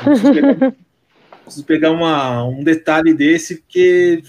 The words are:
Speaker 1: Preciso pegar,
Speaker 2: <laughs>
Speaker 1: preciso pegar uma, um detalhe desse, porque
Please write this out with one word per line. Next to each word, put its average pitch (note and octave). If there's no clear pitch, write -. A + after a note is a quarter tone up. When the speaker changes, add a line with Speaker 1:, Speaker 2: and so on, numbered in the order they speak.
Speaker 1:
Preciso C4
pegar, C#4
Speaker 2:
<laughs> -
Speaker 1:
preciso -
pegar D#3+
uma, C#3+
um C3
detalhe D#3+
desse, D#3+
porque F3+